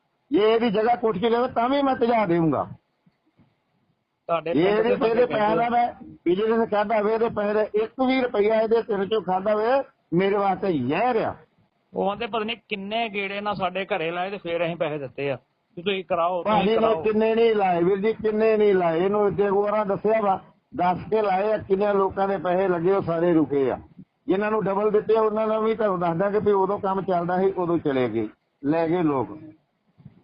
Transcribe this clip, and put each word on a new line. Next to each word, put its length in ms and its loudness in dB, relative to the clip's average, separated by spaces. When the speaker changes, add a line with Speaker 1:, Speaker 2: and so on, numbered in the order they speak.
Speaker 1:
ਜੇ 200 4
ਇਹਦੀ 180 2
ਜਗ੍ਹਾ 240 2
ਕੋਠੀ 260 -2
ਚ 40 0
ਲਿਆਵੇ 240 2
ਤਾਂ 200 -2
ਵੀ 140 0
ਮੈਂ 140 0
ਤਜਾ 300 2
ਦੇਵਾਂਗਾ। 400 0
Speaker 2:
ਤੁਹਾਡੇ 280 -4
Speaker 1:
ਜੇ 100 2
Speaker 2:
ਪਿੰਡ 140 2
Speaker 1:
ਇਹਦੇ 100 0
Speaker 2:
ਦੇ 80 0
Speaker 1:
ਪੈਸੇ 180 0
Speaker 2:
ਬੰਦੇ 120 4
Speaker 1:
ਪੈਸਾ 300 0
ਦਾ 120 0
ਮੈਂ 240 0
ਬਿਜ਼ਨਸ 460 0
ਖਾਧਾ 280 0
ਹੋਵੇ, 160 0
ਇਹਦੇ 140 0
ਪੈਸੇ 240 -2
ਦਾ 100 2
ਇੱਕ 300 -2
ਵੀ 140 2
ਰੁਪਇਆ 400 2
ਇਹਦੇ 220 2
ਸਿਰ 220 -2
ਚੋਂ 180 -2
ਖਾਧਾ 320 -2
ਹੋਵੇ, 280 2
ਮੇਰੇ 220 2
ਵਾਸਤੇ 360 0
ਜ਼ਹਿਰ 440 0
ਆ। 180 -2
Speaker 2:
ਉਹ 120 -2
ਕਹਿੰਦੇ 200 -4
ਪਤਾ 120 -6
ਨਹੀਂ 180 -4
ਕਿੰਨੇ 400 -6
ਗੇੜੇ 320 -6
ਨਾਲ 140 -4
ਸਾਡੇ 300 -4
ਘਰੇ 260 -4
ਲਾਏ 200 -4
ਤੇ 80 -8
ਫਿਰ 260 -4
ਅਸੀਂ 120 -4
ਪੈਸੇ 220 -4
ਦਿੱਤੇ 320 -6
ਆ 60 -4
ਕਿ 60 -12
ਤੁਸੀਂ 220 -4
ਕਰਾਓ, 380 -2
ਤੁਸੀਂ 140 0
Speaker 1:
ਭਾਜੀ 140 2
ਨੇ 60 2
Speaker 2:
ਕਰਾਓ। 260 2
Speaker 1:
ਕਿੰਨੇ 320 0
ਨਹੀਂ 200 4
ਲਾਏ 280 2
ਵੀਰ 140 2
ਜੀ, 160 0
ਕਿੰਨੇ 440 0
ਨਹੀਂ 180 4
ਲਾਏ। 300 2
ਇਹਨੂੰ 240 2
ਇੱਥੇ 200 0
ਹੋਰਾਂ 380 0
ਦੱਸਿਆ 340 0
ਵਾ, 200 0
ਦੱਸ 220 0
ਕੇ 120 2
ਲਾਏ 300 0
ਆ, 60 0
ਕਿੰਨੇ 340 0
ਲੋਕਾਂ 360 0
ਦੇ 80 0
ਪੈਸੇ 320 0
ਲੱਗੇ, 240 2
ਉਹ 100 2
ਸਾਰੇ 300 0
ਰੁਕੇ 380 2
ਆ। 80 -2
ਜਿਨ੍ਹਾਂ 500 -4
ਨੂੰ 140 0
ਡਬਲ 260 0
ਦਿੱਤੇ 260 2
ਆ, 40 4
ਉਹਨਾਂ 260 0
ਨੂੰ 160 0
ਵੀ 120 0
ਤੁਹਾਨੂੰ 260 0
ਦੱਸ 160 0
ਦਾਂਗੇ 220 0
ਵੀ 140 2
ਉਦੋਂ 260 2
ਕੰਮ 240 -2
ਚੱਲਦਾ 360 0
ਸੀ, 140 2
ਉਦੋਂ 260 -2
ਚਲੇ 300 0
ਗਏ, 200 -2
ਲੈ 240 0
ਗਏ 140 0
ਲੋਕ। 360 -2